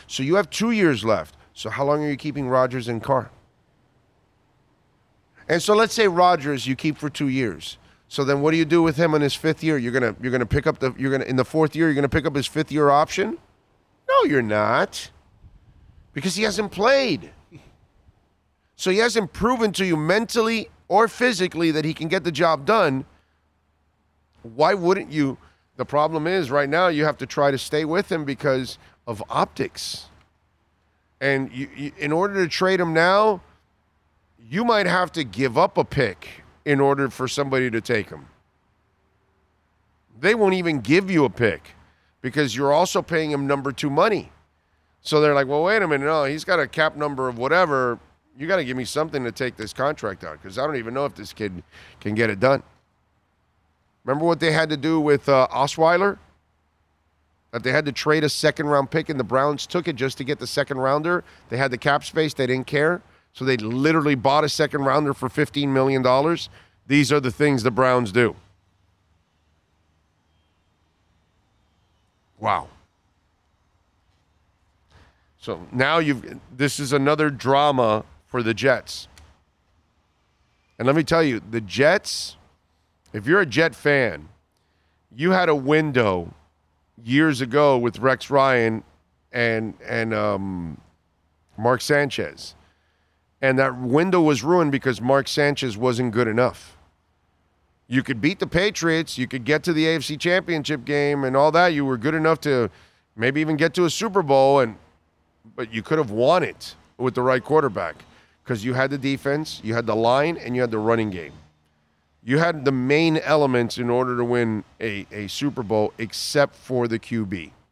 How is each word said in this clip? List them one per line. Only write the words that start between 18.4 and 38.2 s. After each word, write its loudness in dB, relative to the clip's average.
So -2
he 2
hasn't 0
proven 0
to -2
you 0
mentally 0
or 4
physically 0
that 0
he -2
can -8
get -2
the -4
job 0
done. 2
Why 2
wouldn't 0
you? -2
The -4
problem 0
is 0
right 0
now 4
you 2
have 0
to -10
try 2
to 0
stay -2
with -2
him -2
because -2
of -8
optics. -4
And -2
you, -10
you, -10
in -2
order 0
to 0
trade 0
him -2
now, 4
you -4
might 2
have 0
to -6
give -2
up 2
a 4
pick -4
in 2
order 2
for -6
somebody -2
to -4
take -4
him. -18